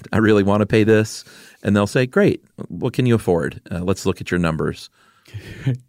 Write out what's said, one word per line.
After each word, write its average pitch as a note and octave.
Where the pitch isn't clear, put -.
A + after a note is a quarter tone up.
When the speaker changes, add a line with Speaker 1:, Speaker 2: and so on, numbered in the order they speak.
Speaker 1:
<laughs> -
I -
really G#2+
wanna G2+
pay A2
this." A2
And G2+
they'll G2+
say, B2+
"Great. D#3+
What A#2
can B2+
you A#2
afford? E2+
Uh, E2+
let's F#2
look F#2
at -
your F2+
numbers." D#2
Speaker 2:
<laughs> -